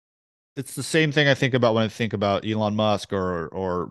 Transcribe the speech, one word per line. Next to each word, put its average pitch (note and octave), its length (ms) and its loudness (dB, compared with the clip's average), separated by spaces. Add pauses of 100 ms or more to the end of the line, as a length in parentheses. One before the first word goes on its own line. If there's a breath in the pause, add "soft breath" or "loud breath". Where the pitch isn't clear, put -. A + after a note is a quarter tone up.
(560)
it's - 180 -10
the C3+ 80 -8
same D#3+ 280 2
thing C#3+ 160 2
I C#3 80 6
think B2+ 200 2
about A#2 200 4
when A2+ 100 2
I G#2+ 40 0
think A2 240 -4
about G2+ 340 0
Elon G#2+ 300 -2
Musk G#2+ 360 0
or, F2+ 360 -2
or F2+ 420 -4